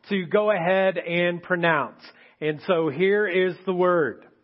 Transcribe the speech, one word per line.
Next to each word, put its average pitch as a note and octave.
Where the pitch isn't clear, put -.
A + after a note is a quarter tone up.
to F#3+
go G#3
ahead F#3+
and F3
pronounce. E3
And D#3
so E3
here G3
is F#3
the F#3+
word. F3